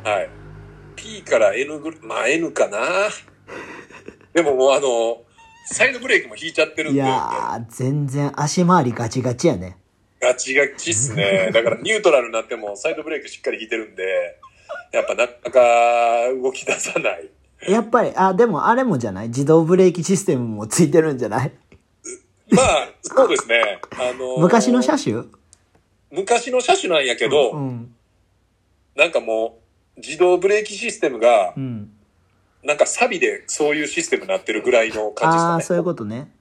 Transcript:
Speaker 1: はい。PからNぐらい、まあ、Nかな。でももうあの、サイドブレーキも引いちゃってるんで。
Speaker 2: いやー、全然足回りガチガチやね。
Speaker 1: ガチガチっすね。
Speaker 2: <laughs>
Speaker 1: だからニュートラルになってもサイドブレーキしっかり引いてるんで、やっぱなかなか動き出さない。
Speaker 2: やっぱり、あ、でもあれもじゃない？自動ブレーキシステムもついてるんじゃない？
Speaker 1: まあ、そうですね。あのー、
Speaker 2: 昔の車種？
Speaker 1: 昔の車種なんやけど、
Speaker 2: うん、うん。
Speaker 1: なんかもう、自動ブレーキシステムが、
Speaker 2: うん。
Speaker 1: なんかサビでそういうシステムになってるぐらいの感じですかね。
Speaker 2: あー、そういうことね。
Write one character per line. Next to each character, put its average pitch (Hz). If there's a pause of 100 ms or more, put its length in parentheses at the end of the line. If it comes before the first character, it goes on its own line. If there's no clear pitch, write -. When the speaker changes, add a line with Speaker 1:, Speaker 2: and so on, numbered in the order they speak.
Speaker 1:
は 104
い。 - (680)
P 220
か 123
ら 101
N 143
ぐ 156
ら 160
い、 -
ま 113
あ、 110
N 160
か -
な。 98 (1500)
で 165
も 147
も 131
う -
あ 135
の、 117 (480)
サ 220
イ 269
ド 240
ブ 247
レ 214
ー -
キ -
も -
引 160
い -
ち -
ゃ 156
っ 156
て 160
る 151
ん 139
で。 139
Speaker 2:
い 135
や 76
ー、 117
全 139
然 139 (100)
足 170
回 170
り 123
ガ 120
チ 127
ガ 120
チ 170
や 143
ね。 90 (420)
Speaker 1:
ガ 123
チ 131
ガ 143
チ -
っ -
す 123
ね。 98
Speaker 2:
<laughs> -
Speaker 1:
だ 113
か 117
ら 110
ニ 170
ュ 220
ー 190
ト 170
ラ 135
ル 120
に 113
な 113
っ -
て 123
も 104
サ -
イ 147
ド 151
ブ 156
レ 151
ー -
キ -
し -
っ -
か 127
り 120
引 110
い -
て 113
る 107
ん -
で、 92 (520)
や 117
っ -
ぱ -
な 120
か - (120)
な -
か 127 (800)
動 127
き -
出 -
さ -
な 123
い。 - (400)
Speaker 2:
や 220
っ 226
ぱ 240
り、 147
あ、 190
で 226
も 160
あ 226
れ 262
も 202
じ 117
ゃ 98
な 95
い？ 117
自 131
動 165
ブ 175
レ 185
ー 175
キ 170
シ 185
ス -
テ 156
ム 123
も 107
つ -
い 143
て 160
る 160
ん 123
じ 120
ゃ 104
な 120
い？ - (1000)
Speaker 1:
ま 254
あ、 156 (140)
そ -
う -
で 160
す -
ね。 117 (120)
あ 127
の 127
ー、 -
Speaker 2:
昔 202
の 240
車 302
種？ 113 (840)
Speaker 1:
昔 233
の 254
車 359
種 -
な 165
ん 139
や 120
け 113
ど、 131
Speaker 2:
う 156
ん、 139
う 127
ん。 120 (1000)
Speaker 1:
な 160
ん -
か 127
も 113 (360)
う、 -
自 160
動 180
ブ 196
レ 208
ー -
キ 208
シ 220
ス -
テ 165
ム 120
が、 110
Speaker 2:
う 143
ん。 117 (720)
Speaker 1:
な 147
ん 147
か -
サ -
ビ 202
で -
そ 147
う -
い 151
う 139
シ 170
ス -
テ 120
ム -
に -
な 95
っ -
て -
る 107
ぐ 123
ら 117
い 113
の 107
感 107
じ -
で 107
す -
か 160
ね。 165 (160)
Speaker 2:
あ 165
ー、 165
そ 175
う -
い -
う -
こ 170
と 127
ね。 110